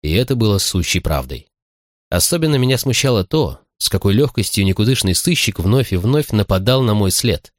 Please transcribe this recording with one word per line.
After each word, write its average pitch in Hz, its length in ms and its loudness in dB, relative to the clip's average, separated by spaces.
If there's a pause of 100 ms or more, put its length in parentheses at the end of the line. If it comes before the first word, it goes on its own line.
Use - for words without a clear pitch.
И 76 100 -4
это 123 240 0
было 107 220 2
сущей - 420 -2
правдой. 67 480 -6 (600)
Особенно 156 460 0
меня 127 200 2
смущало 123 480 0
то, 139 360 -2 (180)
с - 100 -4
какой 98 240 0
легкостью 104 540 0
никудышный 95 480 0
сыщик - 440 -2
вновь 113 340 0
и 92 40 0
вновь 127 340 0
нападал 104 520 0
на 113 100 2
мой 101 180 2
след. - 480 -2